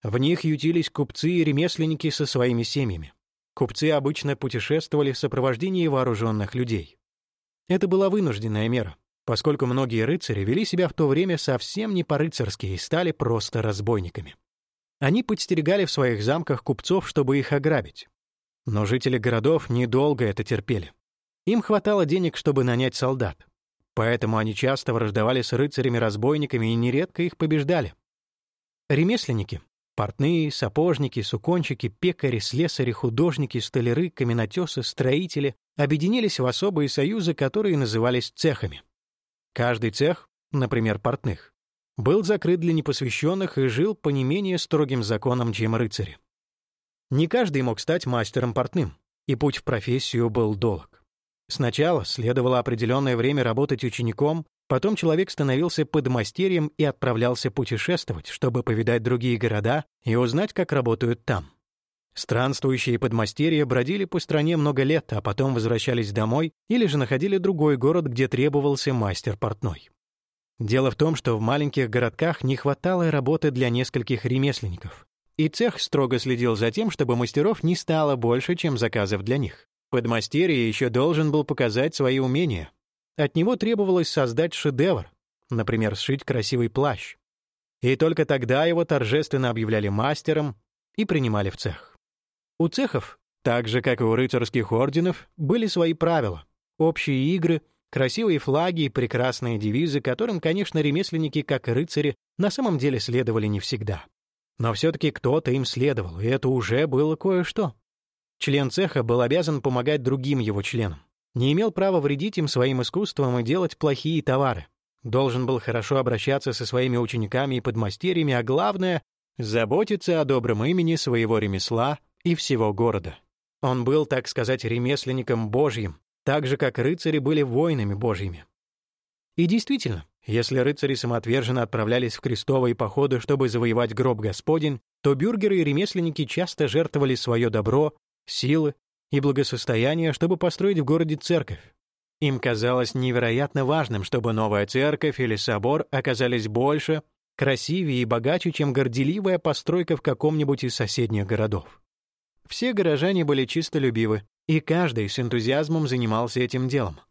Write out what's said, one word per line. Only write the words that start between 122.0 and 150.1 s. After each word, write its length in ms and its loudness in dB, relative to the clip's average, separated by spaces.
и 100 4
всего 400 0
города. 420 0
Он 220 0
был, 200 2
так 220 -2
сказать, 380 -2
ремесленником 840 -2
божьим, 520 -2
так 200 0
же, 100 0
как 220 0
рыцари 400 0
были 240 0
воинами 500 0
божьими. 540 -4
И 80 2
действительно, 640 -2
если 340 0
рыцари 360 0
самоотверженно 640 0
отправлялись 560 0
в 60 -16
крестовые 520 0
походы, 460 0
чтобы 300 0
завоевать 420 2
гроб 280 0
Господень, 600 0
то 120 4
бюргеры 440 2
и 60 4
ремесленники 600 0
часто 420 -2
жертвовали 480 2
своё 360 0
добро, 420 2
силы 500 0
и 100 2
благосостояние, 920 0
чтобы 240 0
построить 400 0
в 60 0
городе 320 2
церковь. 440 -2
Им 180 2
казалось 560 0
невероятно 720 0
важным, 360 0
чтобы 300 -2
новая 340 2
церковь 540 0
или 160 0
собор 540 0
оказались 580 0
больше, 540 0
красивее 640 0
и 60 0
богаче, 440 0
чем 220 -2
горделивая 640 0
постройка 600 -2
в 20 -8
каком-нибудь 640 0